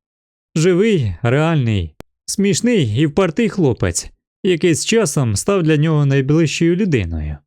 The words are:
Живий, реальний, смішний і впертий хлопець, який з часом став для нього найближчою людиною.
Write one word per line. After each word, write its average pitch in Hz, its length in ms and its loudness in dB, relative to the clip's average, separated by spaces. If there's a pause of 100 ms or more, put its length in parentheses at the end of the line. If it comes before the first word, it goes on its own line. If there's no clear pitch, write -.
(540)
Живий, 170 680 2
реальний, 120 720 0 (320)
смішний 190 720 0
і 160 60 2
впертий 190 420 0
хлопець, 113 640 -2 (320)
який 175 320 2
з - 120 -6
часом 151 500 0
став 196 260 -2
для 156 140 2
нього 147 300 2
найближчою 151 720 0
людиною. 85 600 -2 (100)